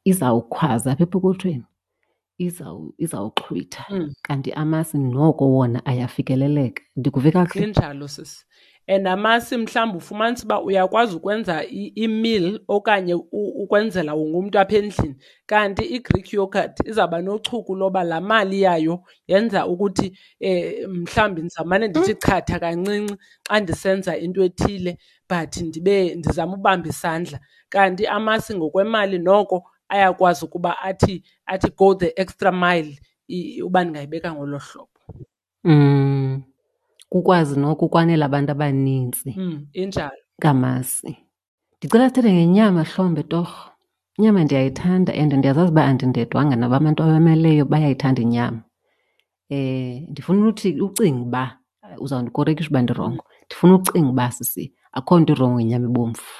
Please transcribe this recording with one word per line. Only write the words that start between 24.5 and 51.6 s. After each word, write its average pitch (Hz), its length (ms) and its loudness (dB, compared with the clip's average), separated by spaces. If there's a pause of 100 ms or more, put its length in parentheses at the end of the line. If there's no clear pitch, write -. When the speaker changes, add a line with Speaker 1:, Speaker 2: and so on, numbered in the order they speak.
Speaker 2:
but 170 280 -6
ndibe 175 580 -2
ndizama 165 400 -4
ubamba 190 340 0
isandla. 160 520 -6 (280)
Kanti 196 380 2
amasi 220 480 -2
ngokwemali 196 640 0
noko 185 520 2 (220)
ayakwazi 185 520 2
ukuba 175 380 -6
athi, 190 400 -2 (240)
athi 190 300 -2
go 196 180 6
the 180 220 -2
extra 190 360 -2
mile 175 460 0 (300)
i-, 180 340 -10
uba 180 220 0
ndingayibeka 160 500 -8
ngolo 143 240 -8
hlobo. - 300 -20 (760)
Speaker 1:
Mm. 139 800 4 (680)
Kukwazi 170 520 2
noko 151 260 2
ukwanela 165 400 2
abantu 143 260 0
abanintsi. 135 840 -2
Speaker 2:
Mm, 165 360 -8
injalo. 185 440 -8 (240)
Speaker 1:
Ngamasi. 131 760 0 (600)
Ndicela 240 300 4
sithethe 240 240 4
ngenyama, 180 500 6
Hlombe, 165 400 -2
torho. - 480 -6 (480)
Inyama 202 260 6
ndiyayithanda 143 680 2
and 151 180 2
ndiyazazi 139 400 4
uba 156 120 6
andindedwanga, 127 720 2
nabo 120 180 2
abantu 151 280 2
abameleyo 160 600 4
bayayithanda 131 580 2
inyama. 117 400 -2 (840)
Eh, 131 600 -6
ndifuna 185 320 0
ukuthi 208 400 0
ucinge 180 420 0
uba, 123 360 -6 (400)